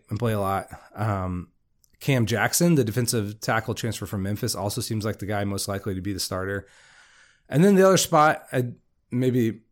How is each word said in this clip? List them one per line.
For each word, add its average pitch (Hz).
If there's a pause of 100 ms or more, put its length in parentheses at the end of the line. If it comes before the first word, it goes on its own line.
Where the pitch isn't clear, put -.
and 107
play 117
a 107
lot. 98 (260)
Um, 95 (500)
Cam 127
Jackson, 120
the 131
defensive 110
tackle 113
transfer 107
from 95
Memphis, 104
also 101
seems 107
like 107
the 101
guy 101
most 101
likely 98
to 92
be 98
the 92
starter. 95 (840)
And 147
then 202
the 190
other 190
spot, 151
uh, 131 (500)
maybe, 123 (120)